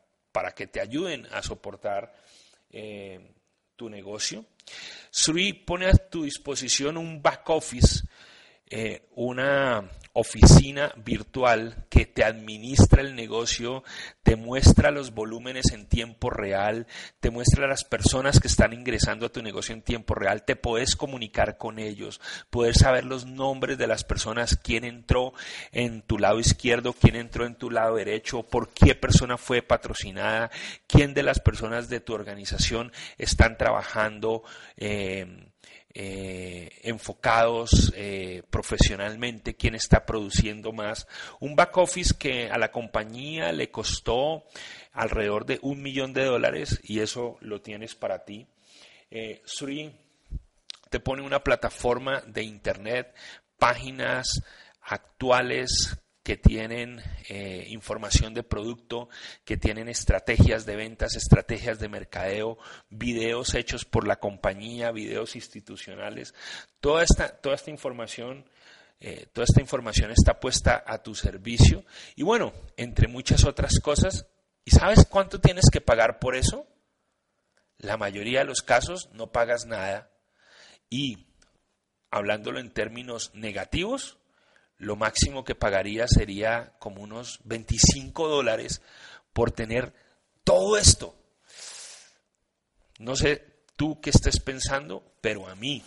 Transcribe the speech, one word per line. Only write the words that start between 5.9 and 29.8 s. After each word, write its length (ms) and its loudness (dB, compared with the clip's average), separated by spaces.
tu 320 2
disposición 720 -4
un 260 -10
back 280 0
office, 520 4
eh, 460 -8
una 720 0
oficina 800 6
virtual 920 0
que 160 6
te 180 2
administra 800 4
el 120 -6
negocio, 680 -4
te 120 6
muestra 560 6
los 220 -4
volúmenes 600 -4
en 140 -16
tiempo 440 -4
real, 560 -2
te 100 0
muestra 380 2
las 160 -4
personas 560 2
que 80 4
están 240 4
ingresando 540 -2
a 20 -8
tu 140 -10
negocio 320 -8
en 80 -14
tiempo 320 -4
real, 300 0
te 120 0
puedes 400 0
comunicar 640 -4
con 200 -10
ellos, 420 -10
poder 260 2
saber 300 6
los 220 -8
nombres 500 -4
de 100 -2
las 180 -2
personas, 520 -2
quién 280 -2
entró 500 -2
en 300 -4
tu 180 -2
lado 220 4
izquierdo, 540 2
quién 200 6
entró 300 -6
en 100 -6
tu 160 -10
lado 260 2
derecho, 460 -4
por 280 -2
qué 240 6
persona 420 2
fue 240 0
patrocinada, 920 -2